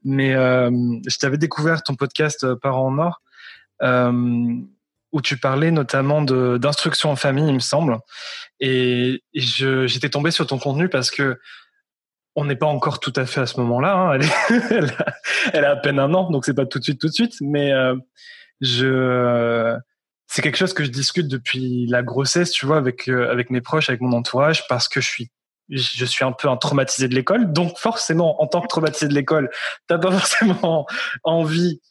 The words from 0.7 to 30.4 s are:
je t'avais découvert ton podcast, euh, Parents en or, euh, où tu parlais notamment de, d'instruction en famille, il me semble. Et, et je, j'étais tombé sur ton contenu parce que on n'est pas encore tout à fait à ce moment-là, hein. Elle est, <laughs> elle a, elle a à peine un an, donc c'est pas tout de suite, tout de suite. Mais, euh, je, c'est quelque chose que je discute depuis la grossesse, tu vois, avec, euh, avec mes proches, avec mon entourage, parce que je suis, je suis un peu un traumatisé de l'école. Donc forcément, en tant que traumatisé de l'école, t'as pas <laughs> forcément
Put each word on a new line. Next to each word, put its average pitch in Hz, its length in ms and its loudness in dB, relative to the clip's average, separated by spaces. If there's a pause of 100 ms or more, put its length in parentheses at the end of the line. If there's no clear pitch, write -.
je - 100 -2
t'avais 139 200 0
découvert 156 440 0
ton 139 140 -4
podcast, 143 480 -2
euh, 127 120 0
Parents 131 320 -2
en 135 120 0
or, 170 220 -2 (600)
euh, 127 300 4 (1000)
où 151 100 -2
tu 135 160 -4
parlais 143 340 2
notamment 143 500 2
de, 127 360 2
d'instruction 147 520 0
en 143 60 0
famille, 143 320 0
il 143 80 4
me 127 40 0
semble. 139 380 0 (640)
Et, 127 640 0 (100)
et 156 80 -4
je, 131 460 0
j'étais 135 220 -2
tombé 147 200 0
sur 165 160 0
ton 131 140 -4
contenu 147 280 0
parce 131 220 0
que 131 300 -2 (1000)
on 147 60 -2
n'est 143 100 -2
pas 156 120 0
encore 147 320 -2
tout 127 160 -6
à 131 100 0
fait 135 160 -4
à 123 60 0
ce - 140 -6
moment-là, 127 340 2
hein. 180 180 2
Elle 135 100 2
est, 226 480 2
<laughs> - 0 -
elle 160 280 0
a, - 140 -4 (400)
elle 147 120 2
a 143 60 4
à 143 40 4
peine 143 220 -2
un 139 160 2
an, 180 160 2
donc 143 160 0
c'est 135 80 0
pas 135 140 0
tout 139 100 -8
de 120 60 -6
suite, - 180 -4
tout 156 60 0
de 160 40 0
suite. 233 300 0
Mais, 143 320 0
euh, 127 220 2 (840)
je, 120 1000 2 (520)
c'est - 140 -4
quelque 147 160 0
chose 185 160 0
que 151 100 -2
je 139 80 -2
discute 139 360 -2
depuis 127 600 -4
la 123 160 0
grossesse, 139 480 0
tu - 140 -4
vois, 151 120 2
avec, 127 320 -2
euh, 123 220 0
avec 120 180 -2
mes 127 120 0
proches, 156 280 -2
avec 120 120 -2
mon 127 140 0
entourage, 139 520 0
parce 123 200 0
que - 140 -2
je - 60 -2
suis, - 240 -8 (380)
je 123 360 -4
suis 127 200 -2
un 127 60 0
peu 131 180 -4
un 127 80 0
traumatisé 135 500 0
de 123 80 0
l'école. 185 380 2
Donc 170 260 0
forcément, 165 600 0
en 151 60 2
tant 175 140 0
que 170 60 -8
traumatisé 156 400 -2
de 143 80 0
l'école, 143 340 2 (380)
t'as 170 100 2
pas 185 140 2
<laughs> 185 80 4
forcément 165 680 2 (380)